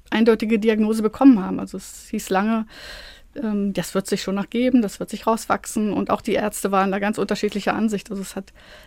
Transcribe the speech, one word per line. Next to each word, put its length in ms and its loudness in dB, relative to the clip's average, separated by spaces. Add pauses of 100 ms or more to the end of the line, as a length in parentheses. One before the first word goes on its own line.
(100)
eindeutige 500 4
Diagnose 420 2
bekommen 420 8
haben. 140 -4
Also 180 -8
es 340 -16
hieß 200 -6
lange, 360 2 (680)
ähm, 400 -2
das 200 -4
wird 120 -2
sich 160 -2
schon 140 -4
noch 140 -4
geben, 320 2
das 180 -6
wird 100 -8
sich 160 -8
rauswachsen. 640 -2
Und 180 -2
auch 120 0
die 100 -2
Ärzte 400 -2
waren 180 2
da 80 -2
ganz 200 -2
unterschiedlicher 560 -2
Ansicht. 360 -2
Also 120 -8
es 140 -14
hat 160 -12 (340)